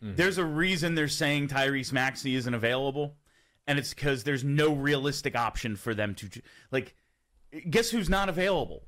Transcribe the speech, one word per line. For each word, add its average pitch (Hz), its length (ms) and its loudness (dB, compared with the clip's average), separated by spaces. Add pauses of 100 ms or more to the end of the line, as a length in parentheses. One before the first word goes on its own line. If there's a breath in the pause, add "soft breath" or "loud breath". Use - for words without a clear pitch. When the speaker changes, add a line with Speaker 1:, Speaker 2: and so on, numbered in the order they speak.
Speaker 1:
Mm-hmm. 101 120 -8
Speaker 2:
There's 180 220 2
a 180 80 0
reason 165 480 0
they're 156 140 2
saying 143 400 0
Tyrese 139 440 0
Maxey 131 440 0
isn't 123 180 0
available, 135 600 0 (500 soft breath)
and 143 140 2
it's - 160 -6
'cause 139 300 0
there's 135 180 0
no 147 300 4
realistic 143 640 0
option 113 400 -2
for 110 200 -4
them 104 200 -2
to, 101 140 -12 (420 loud breath)
like, 131 220 -2 (760)
guess 226 200 2
who's 208 200 0
not 196 180 2
available? 170 600 -2